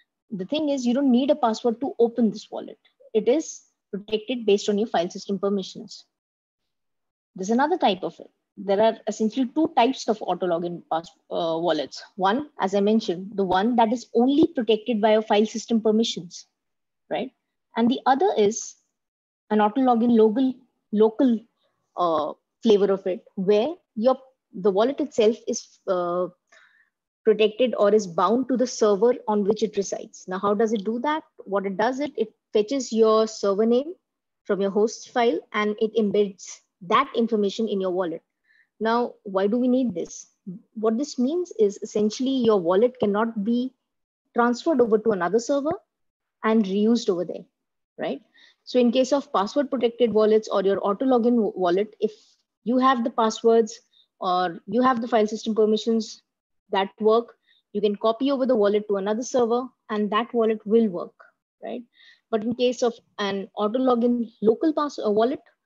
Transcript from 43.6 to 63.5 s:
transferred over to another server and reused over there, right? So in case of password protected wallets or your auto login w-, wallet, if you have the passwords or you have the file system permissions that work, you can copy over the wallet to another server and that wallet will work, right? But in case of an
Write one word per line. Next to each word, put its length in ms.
transferred 460
over 200
to 120
another 280
server 340
and 180
reused 460
over 160
there, 180
right? 240
So 160
in 120
case 200
of 220
password 360
protected 440
wallets 340
or 140
your 200
auto 240
login 300
w-, 200
wallet, 440
if 120
you 140
have 260
the 60
passwords 680
or 460
you 140
have 200
the 60
file 200
system 280
permissions 640
that 280
work, 340
you 80
can 140
copy 340
over 160
the 100
wallet 320
to 100
another 260
server 440
and 220
that 240
wallet 300
will 220
work, 280
right? 180
But 140
in 100
case 300
of 100
an 380